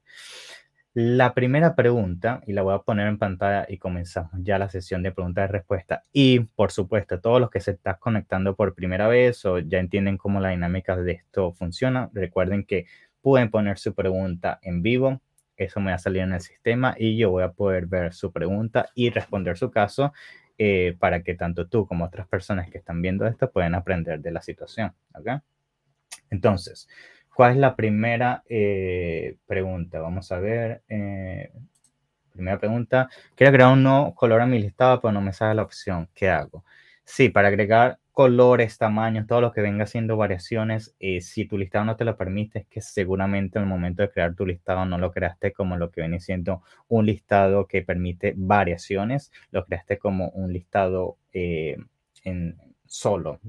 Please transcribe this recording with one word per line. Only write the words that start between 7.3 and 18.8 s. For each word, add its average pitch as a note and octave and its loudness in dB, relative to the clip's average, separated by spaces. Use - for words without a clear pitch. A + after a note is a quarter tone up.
los A#2+ 0
que F#2+ -4
se G2+ -4
están F#2 -6
conectando G2 -2
por G2 0
primera F#2 -2
vez B2 4
o F2+ 0
ya F2 -2
entienden G2 -2
cómo G2+ -2
la F#2+ 0
dinámica F2+ -2
de F2+ -2
esto F2 -4
funciona, B2 -4
recuerden F#2+ -2
que F2 -4
pueden B2+ 2
poner G2+ 0
su - -6
pregunta F#2 -4
en F2 -4
vivo. B2+ 0
Eso G2 -6
me F#2+ -2
va F2+ -2
a F2 -4
salir F#2 -2
en F#2 -2
el F2 -4
sistema B2 -2
y A2 0
yo A2+ 2
voy - 0
a F2 -2
poder F#2 -2
ver F2 -2
su F#2 -10
pregunta G2+ -2